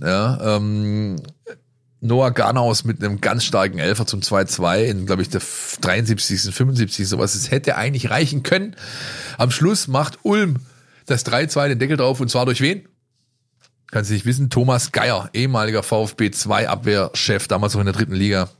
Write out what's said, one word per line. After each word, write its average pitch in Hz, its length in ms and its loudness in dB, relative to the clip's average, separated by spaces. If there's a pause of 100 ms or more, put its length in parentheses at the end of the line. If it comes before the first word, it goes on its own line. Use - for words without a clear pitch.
Ja, 104 560 0
ähm, 104 680 -2 (800)
Noah 123 320 2
Ganaus 120 500 2
mit 113 200 -2
einem 101 180 -2
ganz 117 240 0
starken 95 340 0
Elfer 104 280 0
zum 98 160 -4
zwei 98 220 2
zwei 90 400 0
in, 98 220 -2
glaub 95 140 0
ich, 85 80 -2
der 85 120 -2
f-, - 400 -10
dreiundsiebzigsten, 98 720 0
fünfundsiebzigsten, 104 640 0
sowas. 101 200 0
Es 127 160 -4
hätte 143 240 0
eigentlich 123 340 -2
reichen 139 320 0
können. 190 320 -2 (640)
Am 123 140 2
Schluss 180 340 2
macht 143 380 -2
Ulm 202 320 2 (500)
das 120 160 0
drei 135 240 0
zwei, 143 220 0
den 127 100 0
Deckel 135 180 2
drauf, 131 240 2
und 123 80 -2
zwar 127 180 2
durch 123 140 0
wen? 180 220 0 (1080)
Kannst 104 180 0
du 107 40 0
nicht 98 120 -2
wissen. 127 240 2
Thomas 123 400 2
Geier, 104 420 0
ehemaliger 110 520 0
V 110 180 2
F 107 140 -4
B 104 160 2
zwei 104 360 0
Abwehrchef, 101 800 0
damals 101 280 0
noch 104 60 2
in 101 60 2
der 95 80 0
dritten 92 200 -2
Liga. 95 460 0